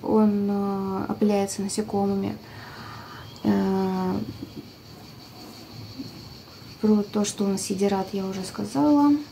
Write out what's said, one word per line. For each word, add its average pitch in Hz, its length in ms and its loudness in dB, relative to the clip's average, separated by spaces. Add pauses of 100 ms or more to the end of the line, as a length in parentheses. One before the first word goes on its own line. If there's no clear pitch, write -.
он, 208 440 4
а, 196 600 -2
опыляется 202 540 0
насекомыми. 202 720 -2 (1040)
Э, 190 760 2 (2500)
про 214 220 6
то, 208 200 0
что 202 220 0
он 196 120 2
сидерат, 196 540 2
я 196 140 -2
уже 190 180 -6
сказала. 285 720 4 (160)